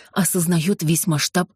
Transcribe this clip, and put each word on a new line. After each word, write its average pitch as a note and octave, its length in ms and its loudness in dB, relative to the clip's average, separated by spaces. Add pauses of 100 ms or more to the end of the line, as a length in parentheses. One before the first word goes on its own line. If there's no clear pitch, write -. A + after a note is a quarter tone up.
(120)
осознает F3+ 720 0
весь D#3+ 240 0
масштаб F3 500 -2